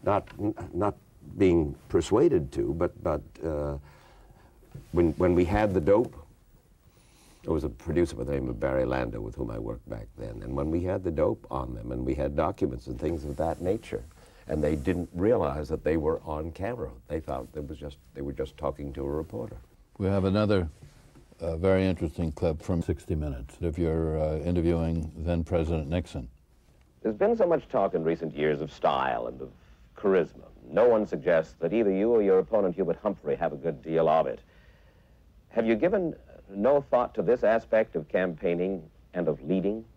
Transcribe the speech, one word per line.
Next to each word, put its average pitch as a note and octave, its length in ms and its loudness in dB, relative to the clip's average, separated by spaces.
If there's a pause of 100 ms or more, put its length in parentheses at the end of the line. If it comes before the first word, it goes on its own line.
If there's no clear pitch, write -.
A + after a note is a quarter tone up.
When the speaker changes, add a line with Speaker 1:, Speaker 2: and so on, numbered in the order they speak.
Speaker 1:
Not, G2+ 240 0 (120)
n-, G#2 160 -2 (180)
not G2+ 220 0 (420)
being E2+ 380 4 (160)
persuaded G2 640 4
to, - 200 -2
but, E2+ 200 -2 (100)
but, D2+ 180 -2 (240)
uh, D2 320 -4 (1160)
when, E2+ 260 4
when F2+ 160 4
we F2 100 6
had G2+ 300 2
the F#2 60 4
dope, G2+ 360 2 (1300)
there D#2+ 100 -2
was D2 120 0
a D2 40 -2
producer E2 480 0
by A#1 80 -6
the C2+ 80 -4
name B1+ 160 -2
of A#1+ 100 -6
Barry C2 280 0
Lando B1 340 -4
with G#1+ 140 -10
whom A#1+ 160 -6
I A1+ 80 -8
worked A1 320 -10
back A1 160 -10 (100)
then, A1 260 -12
and B1+ 140 -6
when C#2+ 140 -2
we E2+ 120 0
had F#2 220 -2
the F#2 60 0
dope D#2+ 400 0
on B1+ 240 -4
them A#1 180 -10
and B1 140 -4
we C2+ 80 0
had C#2 200 -2
documents D2 520 -2
and B1 120 -8
things D2+ 280 -4
of C#2+ 100 -6
that D#2+ 240 -2
nature, F#2 440 -4 (440)
and D2+ 160 0
they D2+ 120 2
didn't E2 360 -2
realize E2+ 560 0
that D#2 160 -4
they D#2+ 140 2
were D2 260 0
on D#2 280 -6
camera. G2 380 -6 (160)
They D#2+ 140 -6
thought C2 340 -8
it D2 140 -8
was D2+ 100 -12
just, C#2+ 200 -14 (160)
they C#2 80 -10
were C#2+ 100 -6
just C#2+ 240 -8
talking C#2+ 380 -6
to C#2 80 -8
a C#2 80 -4
reporter. D#2 460 -6 (420)
Speaker 2:
We G2 80 0
have G2 180 2
another, G2 440 2 (720)
uh, E2 160 -4
very F#2+ 300 4
interesting E2+ 460 -2
clip D#2 280 -2
from E2+ 220 -2
sixty - 320 -4
Minutes. C#2+ 460 -6
If E2 180 -2
you're, D#2+ 400 0
uh, D#2 200 0
interviewing E2 760 0
then E2 280 -2
President D#2+ 440 -2
Nixon. E2 400 -4 (720)
Speaker 3:
There's A2 120 -2
been G#3+ 220 2
so G#3+ 100 2
much E3 220 0
talk G2 260 0
in E2 100 0
recent E2 300 -2
years D2 260 0
of D2+ 120 -6
style C2 560 -2
and B1+ 120 -12
of C2 100 -12 (460)
charisma. F#2 500 0 (220)
No G2+ 200 4
one G#2+ 180 4
suggests E2 540 0
that E2 120 -2
either G#2 200 2
you G2 180 2
or A#2 120 6
your F#2+ 180 6
opponent, F#2+ 340 0
Hubert E2 280 -2
Humphrey, E2+ 340 -2
have D#2 160 -2
a D2+ 40 -10
good D2 260 -6
deal D#2+ 260 2
of D#2 180 4
it. B1+ 140 -6 (1120)
Have A2+ 160 0
you A2+ 100 4
given F3 380 2 (340)
no B2+ 420 4
thought A#2+ 240 2
to G#2 80 -2
this A#2 220 2
aspect A2 520 2
of D#2 120 -4
campaigning F2+ 760 -2 (320)
and F2 140 0
of D2 140 -2
leading? F#2+ 420 0 (120)